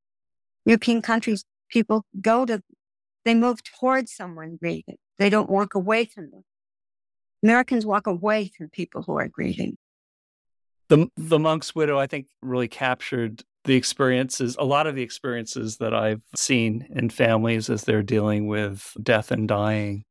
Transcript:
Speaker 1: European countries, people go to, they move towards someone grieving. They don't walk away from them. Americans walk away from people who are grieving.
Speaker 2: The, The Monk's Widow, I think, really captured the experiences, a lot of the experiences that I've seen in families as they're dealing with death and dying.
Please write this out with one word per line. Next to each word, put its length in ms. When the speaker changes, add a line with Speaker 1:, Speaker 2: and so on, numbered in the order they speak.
Speaker 1:
European 360
countries, 420
people 360
go 260
to, 160
they 100
move 280
towards 500
someone 440
grieving. 420
They 120
don't 200
walk 240
away 320
from 260
them. 120
Americans 440
walk 220
away 480
from 140
people 340
who 140
are 100
grieving. 500
Speaker 2:
The, 280
The 220
Monk's 360
Widow, 240
I 100
think, 180
really 260
captured 760
the 120
experiences, 800
a 60
lot 220
of 100
the 60
experiences 760
that 160
I've 280
seen 540
in 200
families 600
as 140
they're 180
dealing 440
with 560
death 300
and 160
dying. 640